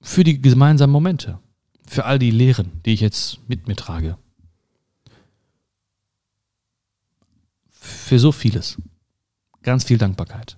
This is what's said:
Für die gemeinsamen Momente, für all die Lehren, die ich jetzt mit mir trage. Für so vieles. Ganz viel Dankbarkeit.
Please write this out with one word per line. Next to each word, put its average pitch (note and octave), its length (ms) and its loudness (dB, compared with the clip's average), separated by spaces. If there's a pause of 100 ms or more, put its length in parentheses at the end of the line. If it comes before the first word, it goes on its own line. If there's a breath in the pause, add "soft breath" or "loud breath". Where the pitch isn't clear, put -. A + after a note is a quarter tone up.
Für - 220 0
die D3+ 180 2
gemeinsamen C#3 520 4
Momente, D3 460 -4 (460)
für B2 200 -4
all C3+ 140 0
die A#2+ 120 2
Lehren, A2+ 540 0
die A2+ 80 2
ich G#2 80 0
jetzt - 460 -4
mit A#2 200 -10
mir G#2 80 -6
trage. E2 420 -8 (3500 soft breath)
Für - 500 -4
so D3 120 4
vieles. A2+ 460 -4 (840)
Ganz B2 220 -2
viel A#2+ 140 0
Dankbarkeit. F#2+ 600 -6